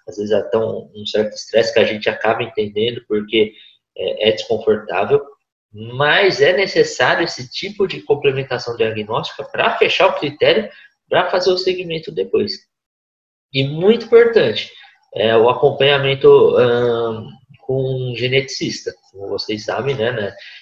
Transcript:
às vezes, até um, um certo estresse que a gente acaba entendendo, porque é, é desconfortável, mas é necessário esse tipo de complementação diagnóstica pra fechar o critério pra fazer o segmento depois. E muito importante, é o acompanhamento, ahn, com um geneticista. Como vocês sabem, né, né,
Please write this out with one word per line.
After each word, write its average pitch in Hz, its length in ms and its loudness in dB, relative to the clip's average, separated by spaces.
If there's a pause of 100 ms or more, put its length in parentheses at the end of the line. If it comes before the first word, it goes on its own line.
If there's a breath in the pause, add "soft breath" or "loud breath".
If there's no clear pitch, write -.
às 104 120 -12
vezes, 104 120 -6
até 104 280 0
um, 107 360 -4
um 104 120 -16
certo 107 260 -2
estresse - 400 0
que 110 80 4
a 104 40 4
gente 107 260 -4
acaba 113 320 -2
entendendo, 107 680 -4
porque 107 460 0 (420 loud breath)
é, 98 320 -2
é 110 40 6
desconfortável, 107 880 -2 (500)
mas 135 720 0
é 151 100 6
necessário 170 720 0
esse 127 240 -8
tipo - 380 -4
de 147 160 -8
complementação 131 760 -2
diagnóstica 110 680 -4
pra - 340 -2
fechar 160 300 4
o 185 100 -2
critério 156 500 0 (400 loud breath)
pra 170 220 0
fazer 185 200 0
o 185 80 2
segmento 170 540 -6
depois. 107 460 -2 (960)
E 135 100 0
muito 180 400 0
importante, 226 680 2 (440 loud breath)
é 110 220 2
o 113 120 6
acompanhamento, 135 1080 4
ahn, 117 720 0 (340)
com 131 500 -4
um 117 60 -8
geneticista. 127 760 -4 (200)
Como 98 160 -12
vocês 104 360 -6
sabem, 113 300 -4
né, 113 160 -2
né, 107 240 -4 (280 loud breath)